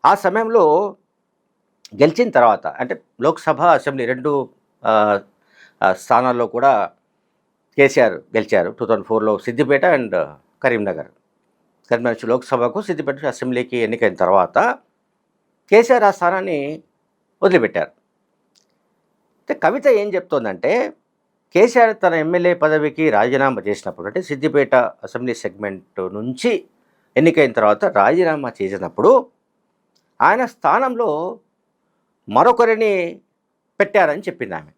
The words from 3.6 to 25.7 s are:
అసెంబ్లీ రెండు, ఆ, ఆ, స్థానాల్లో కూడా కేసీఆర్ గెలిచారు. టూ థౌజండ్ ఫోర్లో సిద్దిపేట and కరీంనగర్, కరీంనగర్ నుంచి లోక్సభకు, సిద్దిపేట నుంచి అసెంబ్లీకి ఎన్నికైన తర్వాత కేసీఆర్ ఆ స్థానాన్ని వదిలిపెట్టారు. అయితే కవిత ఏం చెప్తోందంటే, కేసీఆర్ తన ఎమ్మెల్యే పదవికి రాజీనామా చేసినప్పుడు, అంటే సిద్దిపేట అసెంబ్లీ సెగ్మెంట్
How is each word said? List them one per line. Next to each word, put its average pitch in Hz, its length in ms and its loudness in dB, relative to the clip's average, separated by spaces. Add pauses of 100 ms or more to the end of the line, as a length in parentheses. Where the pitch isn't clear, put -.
అసెంబ్లీ 139 440 0
రెండు, 131 440 -6 (360)
ఆ, 104 340 2 (640)
ఆ, 95 100 2
స్థానాల్లో 120 540 -2
కూడా 117 440 0 (840)
కేసీఆర్ 139 360 4
గెలిచారు. 101 580 -2
టూ 117 140 -8
థౌజండ్ 113 200 -2
ఫోర్లో 107 320 -2
సిద్దిపేట 139 480 -2
and 131 240 0 (540)
కరీంనగర్, 101 440 -2 (840)
కరీంనగర్ 120 140 -2
నుంచి 117 240 -4
లోక్సభకు, 127 540 -2
సిద్దిపేట 147 340 -6
నుంచి 143 120 -8
అసెంబ్లీకి 127 500 -6
ఎన్నికైన 113 360 -2
తర్వాత 92 440 0 (1120)
కేసీఆర్ 233 340 6
ఆ 202 80 4
స్థానాన్ని 175 720 -4 (600)
వదిలిపెట్టారు. 117 480 0 (1500)
అయితే - 140 -8
కవిత 185 340 -2
ఏం 208 260 2
చెప్తోందంటే, 143 800 -4 (600)
కేసీఆర్ 226 500 4
తన 175 100 2
ఎమ్మెల్యే 175 400 0
పదవికి 156 560 0
రాజీనామా 123 520 0
చేసినప్పుడు, 95 460 -8
అంటే 180 140 -6
సిద్దిపేట 147 540 -2
అసెంబ్లీ 120 600 -4
సెగ్మెంట్ 98 640 -10